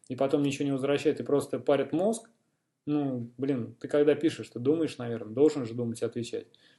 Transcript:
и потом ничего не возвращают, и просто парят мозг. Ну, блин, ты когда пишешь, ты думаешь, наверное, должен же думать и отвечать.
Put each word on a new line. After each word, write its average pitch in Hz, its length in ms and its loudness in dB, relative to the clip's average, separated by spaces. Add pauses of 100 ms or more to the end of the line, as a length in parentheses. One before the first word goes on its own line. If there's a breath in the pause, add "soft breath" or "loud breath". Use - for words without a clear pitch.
и 127 80 -8
потом 143 260 2
ничего 139 220 0
не 139 80 0
возвращают, 139 480 0
и - 20 -6
просто 139 380 0
парят 139 320 2
мозг. 196 380 0 (560)
Ну, 135 500 -2
блин, 127 420 -2
ты - 80 -10
когда 147 280 4
пишешь, - 340 -2
ты - 100 -12
думаешь, 147 380 0
наверное, 113 360 -6
должен 143 340 4
же 113 80 -8
думать 117 280 -4
и - 40 0
отвечать. 110 400 -6 (320 soft breath)